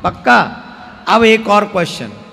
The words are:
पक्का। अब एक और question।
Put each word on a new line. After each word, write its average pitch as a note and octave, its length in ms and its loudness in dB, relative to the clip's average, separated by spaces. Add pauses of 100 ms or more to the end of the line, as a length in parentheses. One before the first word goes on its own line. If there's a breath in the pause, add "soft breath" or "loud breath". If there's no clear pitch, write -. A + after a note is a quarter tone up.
पक्का। A3+ 340 0 (680)
अब A3+ 160 4
एक A3 240 2
और G3+ 160 2
question। E3+ 480 -6 (200)